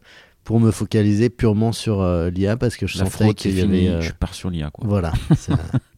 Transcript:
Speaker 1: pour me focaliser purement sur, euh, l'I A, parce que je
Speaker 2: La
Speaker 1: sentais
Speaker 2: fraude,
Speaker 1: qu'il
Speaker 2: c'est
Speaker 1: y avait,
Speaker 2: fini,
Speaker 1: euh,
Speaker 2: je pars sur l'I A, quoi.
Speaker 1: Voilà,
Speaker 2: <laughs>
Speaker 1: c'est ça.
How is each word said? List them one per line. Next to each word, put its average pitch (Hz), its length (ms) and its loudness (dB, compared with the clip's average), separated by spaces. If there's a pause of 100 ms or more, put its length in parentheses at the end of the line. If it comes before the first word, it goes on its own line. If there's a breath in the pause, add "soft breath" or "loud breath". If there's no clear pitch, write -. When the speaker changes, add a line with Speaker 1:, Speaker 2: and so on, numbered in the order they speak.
(440 loud breath)
Speaker 1:
pour 113 160 0
me 113 100 4
focaliser 104 640 2
purement 110 400 0
sur, 101 300 -2
euh, 87 280 2
l'I 92 160 -2
A, 107 120 0
parce 127 180 -2
que 98 100 -6
je 90 140 -6
Speaker 2:
La 95 60 2
Speaker 1:
sentais - 180 -2
Speaker 2:
fraude, 107 120 4
Speaker 1:
qu'il 98 180 -2
Speaker 2:
c'est 95 40 0
Speaker 1:
y 92 40 2
avait, 95 160 2
Speaker 2:
fini, 92 120 4
Speaker 1:
euh, 82 120 0
Speaker 2:
je 80 100 -2
pars - 240 -6
sur 95 160 -8
l'I 85 100 -4
A, 73 80 -6
quoi. - 180 -8
Speaker 1:
Voilà, 95 240 0
Speaker 2:
<laughs> - 240 0
Speaker 1:
c'est - 180 -4
ça. - 120 -2 (320)